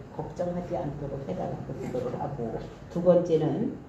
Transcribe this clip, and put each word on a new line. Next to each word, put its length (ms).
걱정하지 640
않도록 500
해달라고 540
기도를 380
하고, 380
두 140
번째는 720